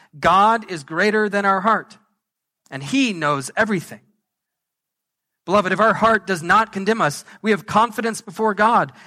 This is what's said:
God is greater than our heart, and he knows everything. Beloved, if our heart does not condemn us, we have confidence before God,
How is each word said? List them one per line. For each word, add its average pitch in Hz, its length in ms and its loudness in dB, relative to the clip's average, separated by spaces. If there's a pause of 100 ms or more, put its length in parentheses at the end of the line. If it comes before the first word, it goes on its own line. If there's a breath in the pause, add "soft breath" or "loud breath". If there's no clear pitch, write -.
(200 soft breath)
God 202 520 2
is 156 120 -10
greater 208 440 0
than 202 180 -2
our 196 160 2
heart, 208 360 -2 (720)
and 139 140 -12
he 240 300 0
knows 147 440 -2
everything. 202 440 -4 (1400)
Beloved, 190 260 0
if 180 80 -2
our 214 160 2
heart 220 320 0
does 180 160 -4
not 208 280 2
condemn 202 300 -4
us, 147 240 -2 (160 loud breath)
we 208 80 -2
have 202 160 -2
confidence 226 560 -2
before 214 320 -4
God, 202 380 2 (160 loud breath)